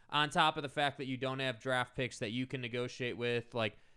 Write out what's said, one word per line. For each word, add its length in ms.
on 180
top 280
of 60
the 60
fact 300
that 80
you 100
don't 220
have 220
draft 340
picks 240
that 140
you 140
can 140
negotiate 560
with. 380
Like, 220